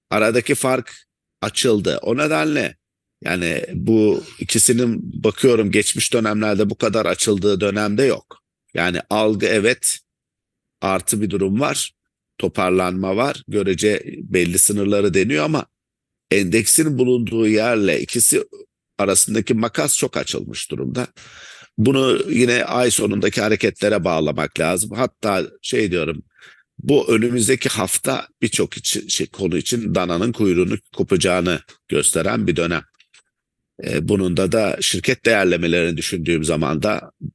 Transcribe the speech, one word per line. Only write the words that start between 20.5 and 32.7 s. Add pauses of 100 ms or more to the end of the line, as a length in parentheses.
durumda. (720)
Bunu
yine
ay
sonundaki
hareketlere
bağlamak
lazım.
Hatta (160)
şey
diyorum, (560)
bu
önümüzdeki
hafta (140)
birçok
için,
şey,
konu
için
dananın
kuyruğunu (140)
kopacağını (280)
gösteren
bir
dönem. (1000)